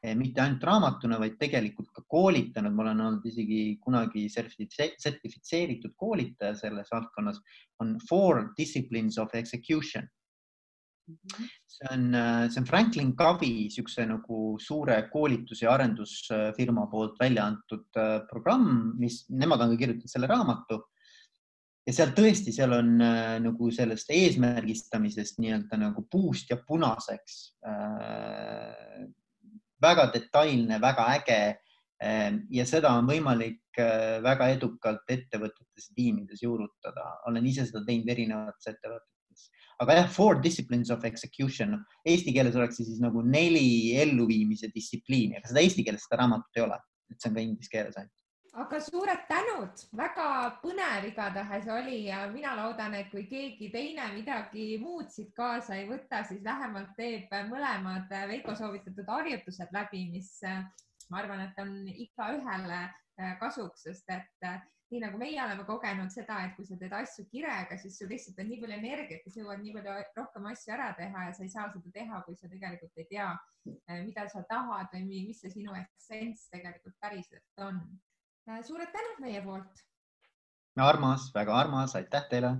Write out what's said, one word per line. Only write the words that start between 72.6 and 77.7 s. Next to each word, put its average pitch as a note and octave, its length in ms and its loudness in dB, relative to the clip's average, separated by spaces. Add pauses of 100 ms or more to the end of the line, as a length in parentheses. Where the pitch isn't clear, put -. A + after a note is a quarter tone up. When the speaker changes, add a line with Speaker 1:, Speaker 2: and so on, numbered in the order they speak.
Speaker 3:
ei - 60 -20
tea, G3+ 180 -8 (400)
äh, F3 380 -14
mida G#3 260 -12
sa F#3 160 -14
tahad A3 460 -8
või F#3 100 -10
mi-, G3 240 -10
mis A3 160 -18
see F#3 60 -12
sinu G3+ 260 -14
essents A3 720 -14
tegelikult F3 540 -18
päriselt G3 640 -14
on. F#3 160 -8 (640)